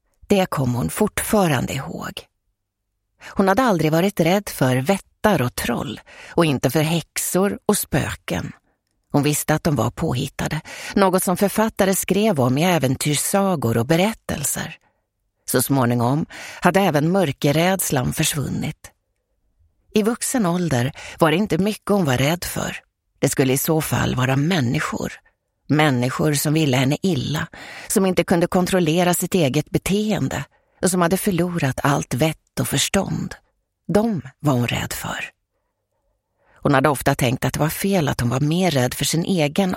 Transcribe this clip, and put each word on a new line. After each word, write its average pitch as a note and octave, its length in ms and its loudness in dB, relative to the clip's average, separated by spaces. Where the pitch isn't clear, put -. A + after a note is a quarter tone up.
Det F#3+ 180 4
kom B2+ 300 -2
hon C#3+ 140 -2
fortfarande E3+ 840 0
ihåg. - 520 -10
Hon G3 200 0
hade G3 160 4
aldrig E3+ 280 2
varit F3 280 2
rädd F#3 300 2
för B2+ 260 0
vättar F3+ 640 0
och A#2+ 140 -4
troll - 460 -6
och E3+ 160 2
inte C#3 240 2
för D#3 120 2
häxor F3+ 840 -2
och G3+ 120 2
spöken. - 720 -4
Hon C#3+ 120 2
visste D3+ 320 0
att - 80 -2
de D3 120 0
var A2 160 0
påhittade, D3+ 720 -4
något F#3 280 4
som F3 140 0
författare G3+ 580 0
skrev G3 440 2
om B2+ 180 2
i D3+ 60 2
äventyrssagor D3 1120 0
och A#2 80 0
berättelser. F3 920 -2
Så B2+ 160 0
småningom B2+ 640 0
hade F3+ 180 4
även D#3+ 320 2
mörkerrädslan D#3 1040 0
försvunnit. - 760 -4
I G#3 100 2
vuxen A#3 420 -2
ålder D#3+ 460 0
var D#3+ 120 2
det D#3 60 2
inte F#3 200 0
mycket G3+ 320 -2
hon F#3+ 160 2
var B2+ 120 0
rädd D3+ 260 -2
för. - 340 -8
Det C#3 100 2
skulle C3 240 2
i C#3+ 40 2
så D#3+ 240 0
fall B2 340 -2
vara B2+ 200 0
människor. D3+ 800 -2
Människor D3 640 2
som D3 200 0
ville D3 240 2
henne C3+ 240 2
illa, D#3 460 -2
som F#3+ 180 2
inte F#3 180 2
kunde F3 240 2
kontrollera F3+ 680 2
sitt F3 220 -2
eget D3 340 2
beteende F3 760 -2
och F#3 100 2
som F#3 100 0
hade F3 160 2
förlorat E3+ 640 -2
allt C#3+ 300 0
vett D3+ 460 -2
och B2+ 80 -2
förstånd. - 680 -2
De G3+ 340 0
var D3 140 0
hon A#2+ 140 0
rädd - 260 -4
för. - 360 -8
Hon D3 120 2
hade C3+ 160 4
ofta C#3 260 0
tänkt - 300 0
att - 80 -2
det D3 60 -6
var D3+ 100 0
fel F#3+ 380 0
att B2+ 140 -4
hon A#2+ 80 0
var B2+ 100 -2
mer E3 320 0
rädd B2+ 220 0
för - 120 -4
sin D#3+ 200 0
egen F3+ 520 0